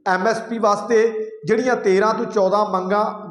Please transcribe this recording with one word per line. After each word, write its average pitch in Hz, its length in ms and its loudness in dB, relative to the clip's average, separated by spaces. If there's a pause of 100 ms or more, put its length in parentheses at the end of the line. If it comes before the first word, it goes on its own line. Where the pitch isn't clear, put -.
ਐਮ 185 200 0
ਐਸ 226 140 0
ਪੀ 226 180 -8
ਵਾਸਤੇ, 220 680 2 (180)
ਜਿਹੜੀਆਂ 247 280 2
ਤੇਰਾਂ 208 380 2
ਤੋਂ 214 120 -4
ਚੌਦਾਂ 202 400 2
ਮੰਗਾਂ 190 640 -2